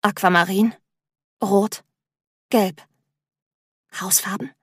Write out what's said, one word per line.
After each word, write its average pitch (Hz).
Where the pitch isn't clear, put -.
Aquamarin, 190
Rot, 202
Gelb. 190
Hausfarben? 190